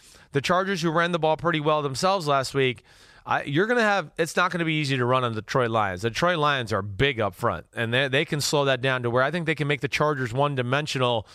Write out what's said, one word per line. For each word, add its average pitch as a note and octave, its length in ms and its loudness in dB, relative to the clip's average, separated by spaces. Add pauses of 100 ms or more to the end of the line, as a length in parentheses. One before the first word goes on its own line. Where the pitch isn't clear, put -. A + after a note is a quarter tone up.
(320)
the C#3 80 0
Chargers, F#3 400 0
who E3 100 0
ran E3+ 220 2
the E3+ 60 0
ball D#3 180 2
pretty E3 240 -2
well D3+ 200 2
themselves D#3 460 -2
last C#3 260 0
week, C3 300 0 (400)
I, C3 200 0
you're D3+ 240 0
gonna A#3+ 160 2
have, G3 340 0
it's D#3+ 180 -2
not F3+ 140 2
gonna E3+ 160 -2
be D#3+ 80 0
easy C#3 240 0
to B2 80 2
run B2+ 180 2
on A#2 120 -2
the G#2+ 80 -4
Detroit B2 260 0
Lions. G2+ 320 0
The A#2 80 0
Detroit F3 300 0
Lions C3+ 340 0
are G2 80 0
big A2 380 -2
up G2+ 160 -2
front, G2 400 -4
and A#2 180 -2
they, C3+ 140 2
they C#3 180 0
can D3 160 -4
slow C#3+ 240 2
that C3 160 0
down C3 220 0
to A#2+ 80 0
where B2+ 100 2
I C#3 80 2
think E3 160 -4
they D#3+ 80 0
can D3 140 -2
make C#3+ 140 -2
the - 60 -4
Chargers C3+ 460 0
one-dimensional, C3 1000 0